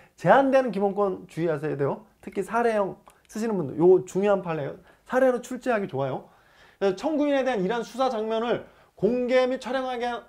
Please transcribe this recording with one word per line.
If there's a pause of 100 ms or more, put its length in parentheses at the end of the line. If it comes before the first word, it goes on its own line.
(160)
제한되는
기본권
주의하셔야
돼요. (160)
특히
사례형 (320)
쓰시는
분들,
요
중요한
판례예요. (280)
사례로
출제하기
좋아요. (480)
그래서
청구인에
대한
이러한
수사
장면을 (280)
공개
및
촬영하게
한